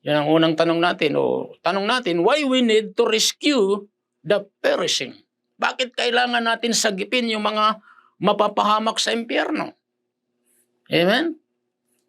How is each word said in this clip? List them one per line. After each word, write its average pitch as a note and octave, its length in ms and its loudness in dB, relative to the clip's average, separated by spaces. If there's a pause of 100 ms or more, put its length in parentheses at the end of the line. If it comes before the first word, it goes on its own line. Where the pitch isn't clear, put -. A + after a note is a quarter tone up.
yan D3 200 0
ang D3 40 0
unang D#3+ 240 4
tanong E3 320 2
natin, E3 320 0
o C3 480 -2
tanong G3 240 -2
natin, G3 320 -2
why C#4+ 240 2
we C4 160 2
need A3 320 2
to A#3 160 0
rescue G#3+ 800 0 (320)
the G3 240 0 (160)
perishing? - 560 -2 (400)
Bakit B3 400 -4
kailangan A#3+ 480 0
natin A3+ 320 -2
sagipin A3 560 -2
yung G#3+ 160 -4
mga G#3+ 320 0 (400)
mapapahamak G#3 800 0
sa A3 160 -2
impyerno? D4+ 560 -4 (1200)
Amen? A3 480 0 (680)